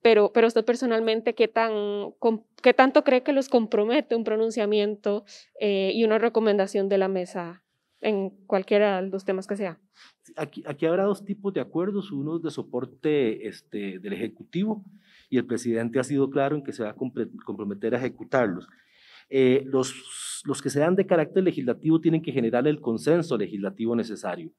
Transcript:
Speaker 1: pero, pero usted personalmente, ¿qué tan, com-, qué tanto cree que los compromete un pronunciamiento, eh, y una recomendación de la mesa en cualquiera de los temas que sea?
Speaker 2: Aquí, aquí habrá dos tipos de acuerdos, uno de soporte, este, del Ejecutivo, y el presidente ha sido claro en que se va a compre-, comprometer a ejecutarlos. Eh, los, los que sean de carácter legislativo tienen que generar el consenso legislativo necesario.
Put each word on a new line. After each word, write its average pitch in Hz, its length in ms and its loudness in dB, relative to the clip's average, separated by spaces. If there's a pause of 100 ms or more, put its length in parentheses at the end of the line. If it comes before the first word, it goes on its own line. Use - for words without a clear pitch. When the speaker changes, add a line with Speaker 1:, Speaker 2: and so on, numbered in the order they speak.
Speaker 1:
pero, 214 300 6
pero 233 120 6
usted 226 200 2
personalmente, 226 680 0
¿qué 220 140 2
tan, 208 680 -2
com-, 226 240 -2 (200)
qué 247 120 6
tanto 269 300 6
cree 254 180 4
que 294 100 -2
los 269 160 0
compromete 233 680 2
un 226 80 0
pronunciamiento, 208 1000 0 (340)
eh, 196 360 0
y 226 100 2
una 214 140 2
recomendación 208 720 2
de 196 80 2
la 190 100 2
mesa 180 540 -6 (400)
en 196 260 -2 (180)
cualquiera 202 540 2
de 190 80 -6
los 190 160 -8
temas 190 220 -4
que 202 100 -4
sea? 185 240 -8 (560)
Speaker 2:
Aquí, 151 300 -8
aquí 147 180 -6
habrá 180 200 2
dos 202 200 -2
tipos 202 300 -6
de 139 80 -2
acuerdos, 190 500 -4
uno 151 260 -6
de 156 120 -6
soporte, 127 960 -2
este, 98 500 -10
del 98 140 -8
Ejecutivo, 202 720 -6 (460)
y 127 80 2
el 120 80 -2
presidente 117 520 -2
ha 127 60 0
sido 139 240 0
claro 139 260 0
en 143 80 -4
que - 120 -10
se 123 80 -6
va 107 80 -4
a - 40 -16
compre-, 123 360 -6 (160)
comprometer 101 480 -4
a 120 40 -2
ejecutarlos. 113 680 -2 (640)
Eh, 131 340 4
los, - 800 -6
los 139 160 -4
que 139 80 -4
sean 151 280 2
de 196 100 2
carácter 180 380 2
legislativo 156 540 2
tienen 165 220 2
que 156 100 -8
generar 123 380 2
el 151 140 -2
consenso 135 560 0
legislativo 101 580 -4
necesario. 92 640 -6